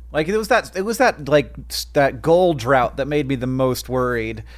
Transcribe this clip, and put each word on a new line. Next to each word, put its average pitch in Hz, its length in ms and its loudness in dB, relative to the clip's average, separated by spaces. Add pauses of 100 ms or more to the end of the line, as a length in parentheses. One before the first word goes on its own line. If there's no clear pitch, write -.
(120)
Like, 151 140 0
it 202 100 -2
was 220 120 -4
that, 226 280 0
it 190 60 -2
was 220 160 -4
that, 185 300 0
like, 147 260 2 (160)
s-, - 220 -8
that 139 280 2
goal 170 340 4
drought 123 420 2
that 135 100 -4
made 147 220 -2
me 135 80 -2
the 123 100 -6
most 131 420 -2
worried. 117 540 -2 (160)